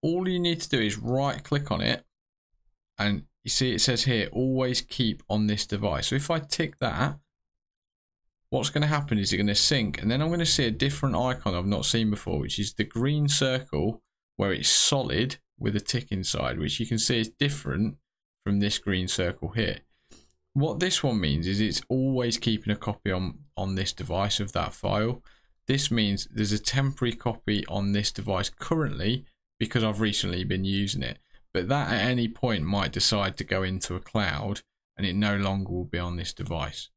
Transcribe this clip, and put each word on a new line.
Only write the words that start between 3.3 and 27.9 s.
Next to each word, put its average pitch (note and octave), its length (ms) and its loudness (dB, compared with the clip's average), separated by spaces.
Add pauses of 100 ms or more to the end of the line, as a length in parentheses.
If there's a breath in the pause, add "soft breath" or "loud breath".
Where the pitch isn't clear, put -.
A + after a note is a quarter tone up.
you A#2 40 -6
see B2+ 220 2
it A2+ 80 -2
says A#2+ 240 4
here, A#2 300 2
"Always B2+ 480 0
keep - 480 -2
on G#2+ 180 2
this G#2 180 0
device." G2 420 -2
So - 80 0
if C#3 140 -2
I E3 100 2
tick D#3 400 -4
that, B2+ 400 -2 (1300)
what's B2+ 200 0
gonna D3 180 0
happen C#3+ 300 0
is G2 140 2
it's F#2+ 100 0
gonna G#2 140 2
sync, - 460 2
and G#2+ 100 0
then C3 100 2
I'm D#3+ 80 0
gonna E3+ 160 0
see D3 200 4
a A2+ 60 2
different C3+ 440 0
icon A#2 400 0
I've F2+ 100 -2
not G2+ 200 0
seen A2+ 240 2
before, F2+ 300 -2
which - 200 -4
is G2+ 140 -2
the G#2+ 100 -2
green C#3+ 460 0
circle B2+ 760 0 (320)
where G2+ 160 0
it's - 180 2
solid B2+ 680 2 (200)
with G#2 180 -2
a G#2 60 0
tick - 300 -4
inside, F#2 480 -2
which D2+ 220 -2
you A2+ 40 -2
can A2+ 140 -2
see A#2 200 2
is A2+ 100 -2
different C#3 680 -2 (480)
from G2+ 140 2
this G2+ 180 2
green F#2 300 -2
circle F2 420 -2
here. G#2+ 320 -2 (720 soft breath)
What D3 260 0
this F#3 240 2
one A2+ 180 2
means D#2 240 2
is G2 160 0
it's G2+ 280 0
always B2+ 480 2
keeping G#2+ 360 0
a G#2 40 -2
copy - 340 -4
on, F#2 280 -2 (160)
on F#2+ 200 -4
this F#2+ 180 -2
device G2 460 -2
of G2+ 140 -4
that E2+ 200 -2
file. G#2 500 -2 (440 soft breath)
This C#3 240 2
means G#2 400 2
there's G#2+ 200 0
a G#2+ 80 2
temporary C3+ 560 0
copy G#2+ 520 -2
on G2+ 240 0